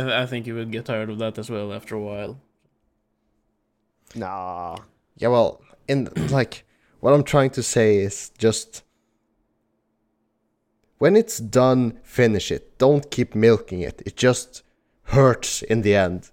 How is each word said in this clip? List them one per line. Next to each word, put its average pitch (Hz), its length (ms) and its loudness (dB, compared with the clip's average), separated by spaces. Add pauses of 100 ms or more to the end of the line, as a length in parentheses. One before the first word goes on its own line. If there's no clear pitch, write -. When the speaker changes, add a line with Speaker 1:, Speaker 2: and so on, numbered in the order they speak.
Speaker 1:
guess. 131 80 -4
Speaker 2:
I, 120 100 0
I 127 60 -4
think 120 180 -8
you 117 80 -10
would 117 180 -8
get 113 140 -8
tired 110 240 -6
of 107 80 -10
that 110 220 -6
as 107 100 -12
well 104 240 -8
after 107 220 -12
a 107 40 -8
while. 104 400 -10 (1700)
Speaker 3:
Nah. 92 640 -10 (400)
Speaker 1:
Yeah, 113 120 -2
well, 117 320 0 (260)
in, 139 260 -2
<clears throat> 160 160 -4
like, 135 340 -2 (360)
what - 160 4
I'm 147 80 4
trying 139 340 2
to 123 60 -2
say 107 340 4
is 98 400 -4
just, - 460 -2 (2250)
when 165 160 4
it's 226 240 2
done, 127 640 2
finish 113 480 0
it. - 260 -10
Don't 143 320 2
keep - 240 -4
milking 107 480 2
it. - 240 -10
It - 100 -12
just - 460 -2 (440)
hurts 127 580 2
in 113 180 0
the 104 140 4
end. 90 380 -2